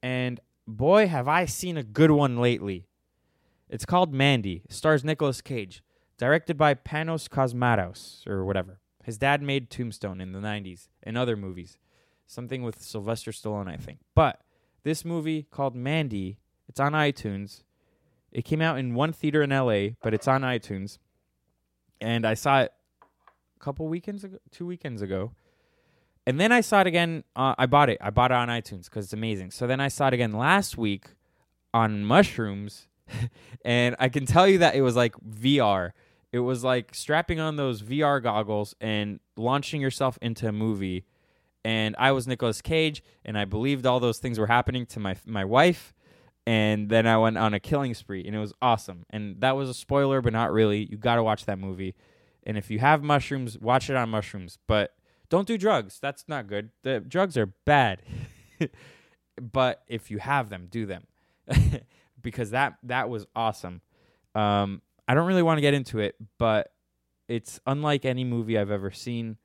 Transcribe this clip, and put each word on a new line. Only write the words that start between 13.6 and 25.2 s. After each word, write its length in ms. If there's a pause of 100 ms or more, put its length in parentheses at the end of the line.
I 80
think. 240 (160)
But 260 (400)
this 220
movie 460
called 260
Mandy, 600 (280)
it's 140
on 120
iTunes. 720 (680)
It 120
came 160
out 180
in 160
one 180
theater 300
in 100
L 180
A, 320
but 100
it's 140
on 160
iTunes. 560 (1000)
And 260
I 80
saw 280
it 100 (300)
a 580
couple 260
weekends 380
ago, 140 (120)
two 160
weekends 360
ago. 320 (920)